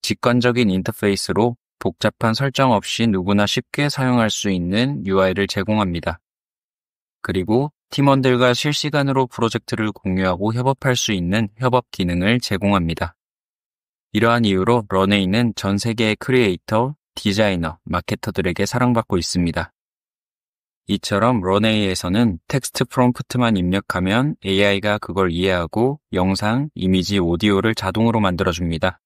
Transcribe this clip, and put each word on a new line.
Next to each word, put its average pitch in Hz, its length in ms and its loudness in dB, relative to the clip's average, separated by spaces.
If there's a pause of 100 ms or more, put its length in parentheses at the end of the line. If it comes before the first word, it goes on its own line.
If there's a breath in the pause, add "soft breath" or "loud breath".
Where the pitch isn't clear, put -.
직관적인 120 680 2
인터페이스로 98 840 0 (240)
복잡한 110 540 -2
설정 135 400 0
없이 113 340 0
누구나 101 380 2
쉽게 - 420 -2
사용할 123 420 0
수 101 200 -4
있는 98 580 -2
유아이를 95 400 2
제공합니다. 92 720 -2 (1000)
그리고 107 500 -2 (180)
팀원들과 131 640 4
실시간으로 143 760 -2
프로젝트를 110 640 -4
공유하고 95 600 -2
협업할 127 420 -2
수 - 180 -2
있는 98 340 0 (100)
협업 127 340 0
기능을 92 500 0
제공합니다. 92 760 -2 (960)
이러한 117 340 2
이유로 104 440 2
런웨이는 98 680 2
전 98 220 -2
세계의 110 400 0
크리에이터, 120 800 0 (200)
디자이너, 95 720 0
마케터들에게 90 800 -4
사랑받고 120 520 0
있습니다. 85 560 -2 (1120)
이처럼 104 540 0
런웨이에서는 101 1040 0
텍스트 - 380 -4
프롬프트만 123 720 0
입력하면 95 840 0
에이아이가 101 540 2
그걸 92 340 -2
이해하고 92 680 0 (140)
영상, 104 640 0
이미지, 92 440 0
오디오를 98 540 2
자동으로 107 460 0
만들어줍니다. 90 880 -2